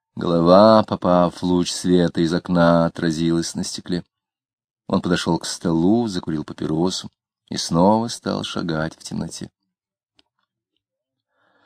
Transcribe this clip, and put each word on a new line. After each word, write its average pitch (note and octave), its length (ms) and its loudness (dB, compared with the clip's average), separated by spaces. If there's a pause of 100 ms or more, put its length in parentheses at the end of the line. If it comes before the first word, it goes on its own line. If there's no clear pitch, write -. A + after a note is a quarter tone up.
(140)
голова, F#2 680 6
попав F2+ 520 0
в - 60 -10
луч F2+ 280 0
света F2+ 520 0
из D#2+ 100 0
окна, E2+ 540 2
отразилась E2 680 -2
на F2+ 80 -6
стекле. - 420 -8 (800)
Он F#2+ 160 -2
подошёл F2 360 -2
к - 60 -10
столу, F#2 640 0
закурил E2 360 -8
папиросу E2 640 -4 (400)
и D#2+ 80 -6
снова G#2 500 0
стал G2 340 -6
шагать D#2+ 540 -6
в - 60 -20
темноте. - 480 -10 (2250)